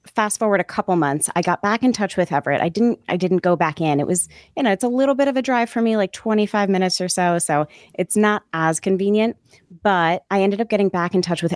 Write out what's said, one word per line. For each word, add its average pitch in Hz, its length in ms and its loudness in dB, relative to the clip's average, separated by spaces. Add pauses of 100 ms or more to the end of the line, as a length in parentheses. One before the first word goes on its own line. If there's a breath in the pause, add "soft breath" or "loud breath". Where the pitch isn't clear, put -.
(160)
fast 214 240 -2
forward 202 200 2
a 180 60 -2
couple 190 300 -2
months, 151 400 0
I 180 60 2
got 180 200 -2
back 214 220 -2
in 254 100 4
touch 202 240 -4
with 180 140 0
Everett. 143 300 0
I 175 80 0
didn't, 226 300 0 (100)
I 180 80 -2
didn't 180 200 0
go 175 180 0
back 156 240 -2
in. 151 200 2
It 147 80 -2
was, 180 200 -2 (280 loud breath)
you 302 80 -4
know, 226 80 2
it's 196 120 -2
a 247 60 0
little 262 260 2
bit 277 120 2
of 262 100 -2
a 262 40 0
drive 240 280 0
for 233 120 -2
me, 226 160 2
like, 196 160 -2
twenty-five 208 560 0
minutes 185 320 0
or 180 80 -4
so. 175 300 0
So 151 280 0 (260 loud breath)
it's - 220 -2
not 214 280 2 (100)
as 160 260 0
convenient, 202 580 0 (460 soft breath)
but 180 480 2
I 196 100 2
ended 202 200 0
up 220 80 -6
getting 202 200 2
back 175 240 -2
in 185 80 2
touch 175 220 -2
with 165 120 -2